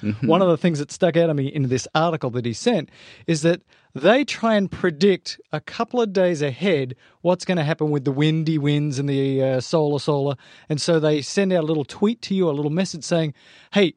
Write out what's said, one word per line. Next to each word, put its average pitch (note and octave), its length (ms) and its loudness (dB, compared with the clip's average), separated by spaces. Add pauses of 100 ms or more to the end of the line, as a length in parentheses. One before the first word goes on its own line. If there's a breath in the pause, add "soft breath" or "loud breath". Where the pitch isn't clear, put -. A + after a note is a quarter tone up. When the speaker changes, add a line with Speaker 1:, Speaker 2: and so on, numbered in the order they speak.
Speaker 1:
Mm-hmm. G#2+ 240 -2
Speaker 2:
One F3 160 4
of F#3 60 4
the E3 100 4
things E3 220 0
that C#3+ 100 -8
stuck E3 260 0
out E3+ 120 4
to D#3 60 0
me C3+ 120 -2
in C#3 220 -2
this B2+ 260 -2
article D#3 360 0
that A#2 140 -6
he A#2 80 -2
sent F#3 360 -2 (400 loud breath)
is D#3 140 0
that E3+ 180 2 (320 soft breath)
they G#3 320 4
try A3+ 300 0
and G3+ 160 0
predict F3+ 720 0 (120)
a D3+ 80 -6
couple - 400 -4
of G#3+ 120 0
days F3+ 300 2
ahead C#3 520 -2 (280 soft breath)
what's F3+ 220 0
gonna F3 200 0
happen D#3 260 0
with C#3+ 140 -2
the C#3 80 0
windy D#3 440 0
winds D3 440 0
and C#3+ 80 -2
the, C#3 340 0
uh, C3 180 0
solar, D3 380 0
solar. C#3 380 -2 (320 loud breath)
And D3 120 -2
so E3 200 2
they D3+ 220 2
send F#3+ 300 -2
out E3+ 120 2
a - 20 -4
little D#3 180 0
tweet - 380 -2
to - 120 -6
you, F#3 140 2
a D3 40 0
little D3 180 -2
message E3+ 320 -4
saying, D#3+ 320 -2 (380 soft breath)
"Hey, F#3+ 240 2